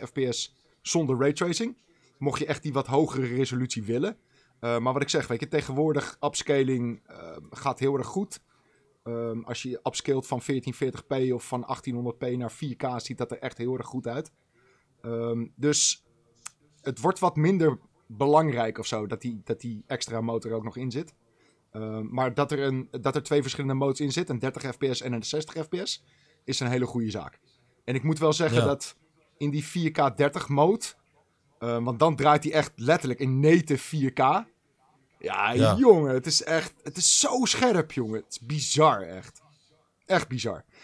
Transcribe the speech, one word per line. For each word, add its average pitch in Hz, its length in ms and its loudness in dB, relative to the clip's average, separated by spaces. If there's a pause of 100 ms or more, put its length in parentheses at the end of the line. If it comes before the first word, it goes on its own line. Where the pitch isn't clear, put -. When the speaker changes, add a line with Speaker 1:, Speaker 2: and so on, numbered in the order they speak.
Speaker 1:
F - 40 -20
P - 80 -4 (140)
S - 220 -8 (260)
zonder 139 380 2
raytracing. 170 580 0 (400)
Mocht 139 220 -2
je 151 60 -2
echt 151 180 -2
die 151 100 -4
wat 135 140 0
hogere 131 380 2 (100)
resolutie 127 480 -2
willen. 135 340 -2 (420)
Eh, 117 200 0
maar 127 140 0
wat 139 80 0
ik 139 80 0
zeg, 143 180 0
weet 117 120 -4
je, 147 80 -6
tegenwoordig 143 720 -2
upscaling, 131 840 0
eh, 82 320 -18 (120)
gaat - 300 -6
heel 139 180 2
erg 123 100 -4
goed. - 320 -6 (640)
Ehm, 117 400 -6
als - 180 -10
je 123 220 -8
upscaled 135 440 -2
van 127 140 -4
veertien 131 320 -2
veertig - 340 -4
p - 40 -10 (220)
of 120 140 -4
van 123 180 -4
achttien 120 300 -6
honderd 120 220 -4
p - 60 -10 (140)
naar 120 140 -6
vier 135 240 -8
K, - 80 -6 (140)
ziet 117 200 -10
dat 120 140 -4
er 147 80 -8
echt - 180 -10
heel 127 200 -2
erg 127 100 -10
goed 123 200 -8
uit. 135 240 -6 (720)
Ehm, 117 440 -2 (100)
dus - 480 0 (800)
het - 180 -6
wordt 233 200 0
wat 180 160 0
minder 160 440 2 (280)
belangrijk 131 720 2
of 110 100 -10
zo, 107 200 -4
dat 110 140 -6
die, 113 220 -8
dat - 180 -4
die 110 260 -10
extra 113 340 -6
motor 113 300 -2
ook 113 120 -4
nog 110 140 -10
in 127 140 -6
zit. 147 220 -8 (580)
Ehm, 110 420 -8
maar 127 200 -2
dat 143 180 0
er 143 80 -2
een, 131 280 -2 (140)
dat 135 140 0
er 147 80 -2
twee 147 180 2
verschillende 135 340 -4
modes 135 240 0
in 147 120 -2
zit, 175 180 -2
een 127 100 -2
dertig 127 340 -4
F - 40 -18
P 143 140 0
S 120 100 -4
en 123 120 -4
een 113 100 -4
zestig 156 400 -4
F 156 60 -12
P 180 140 -4
S, - 200 -6 (400)
is 131 160 -4
een 127 80 0
hele 127 180 2
goede 117 240 -2
zaak. 95 300 -8 (440)
En 123 120 -2
ik 127 80 -2
moet 151 160 2
wel 151 140 4
zeggen 151 240 2
Speaker 2:
Ja. 120 80 6
Speaker 1:
dat 139 300 -2 (420)
in 147 120 -2
die 147 160 -2
vier 160 260 -2
K 143 260 2
dertig 143 320 2
mode, 156 360 4 (760)
eh, 117 240 -2
want 120 160 -2
dan 156 160 4
draait 147 280 6
hij 151 100 -2
echt 156 220 2
letterlijk 127 440 0
in 131 200 0
native 156 380 4
vier 135 360 -2
K. 156 320 4 (800)
Ja, 101 280 0
Speaker 2:
Ja. 110 240 6
Speaker 1:
jongen, 175 380 8
het 127 120 0
is - 180 0
echt, 160 300 -2 (100)
het 147 140 -10
is - 220 4
zo 269 260 2
scherp, 196 460 2
jongen. 110 240 -4
Het 107 140 -8
is - 100 -14
bizar, 139 640 4
echt. 92 400 -14 (640)
Echt 185 220 2
bizar. 117 360 -6 (200)